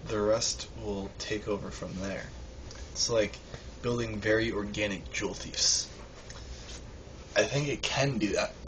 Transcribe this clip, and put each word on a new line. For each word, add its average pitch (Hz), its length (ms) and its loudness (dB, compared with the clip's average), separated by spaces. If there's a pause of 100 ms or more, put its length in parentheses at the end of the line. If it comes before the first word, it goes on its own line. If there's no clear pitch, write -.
the 110 140 2
rest 110 480 4 (160)
will 98 340 -2
take 107 300 -2
over 98 200 0
from 90 220 -6 (100)
there. 95 260 -4 (680)
It's - 180 2
like 110 260 4 (460)
building 117 380 0
very 110 320 6
organic 101 600 0
jewel 92 220 0
thieves. - 540 2 (1500)
I 107 80 8
think 143 240 4
it 131 160 -2
can 135 360 4
be 101 100 4
that. - 260 2 (140)